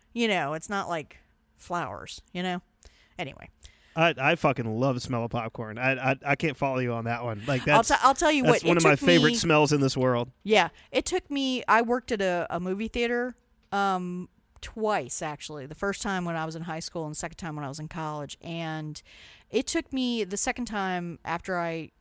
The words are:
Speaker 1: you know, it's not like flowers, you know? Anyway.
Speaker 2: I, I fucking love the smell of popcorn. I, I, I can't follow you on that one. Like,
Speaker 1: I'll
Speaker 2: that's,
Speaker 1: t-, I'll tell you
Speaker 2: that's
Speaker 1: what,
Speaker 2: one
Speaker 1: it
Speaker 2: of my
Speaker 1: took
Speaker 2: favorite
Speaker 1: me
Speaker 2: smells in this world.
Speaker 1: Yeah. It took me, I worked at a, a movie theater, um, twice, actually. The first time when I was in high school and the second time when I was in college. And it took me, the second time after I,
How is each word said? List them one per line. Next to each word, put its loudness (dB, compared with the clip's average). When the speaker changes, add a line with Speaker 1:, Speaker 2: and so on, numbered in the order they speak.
Speaker 1:
you 2
know, 2
it's -6
not -2
like -6
flowers, -8
you -6
know? -4
Anyway. -12
Speaker 2:
I, 4
I 4
fucking 0
love 2
the -4
smell -4
of -6
popcorn. -6
I, 0
I, 2
I 2
can't -2
follow -2
you 0
on -2
that -2
one. -4
Like, 0
Speaker 1:
I'll 6
Speaker 2:
that's, 4
Speaker 1:
t-, 2
I'll 6
tell 2
you 2
Speaker 2:
that's 6
Speaker 1:
what, 0
Speaker 2:
one 6
Speaker 1:
it 4
Speaker 2:
of 4
my 8
Speaker 1:
took 4
Speaker 2:
favorite 8
Speaker 1:
me 2
Speaker 2:
smells 4
in 4
this 2
world. 2
Speaker 1:
Yeah. 6
It 0
took -4
me, -2
I 6
worked 0
at -2
a, 0
a -4
movie -4
theater, -2
um, -2
twice, -4
actually. -10
The -12
first -4
time -2
when -4
I -2
was -6
in -8
high -6
school -8
and -8
the -8
second -8
time -8
when -6
I -6
was -8
in -10
college. -8
And -8
it 0
took -2
me, 0
the -6
second -2
time -4
after -4
I, -4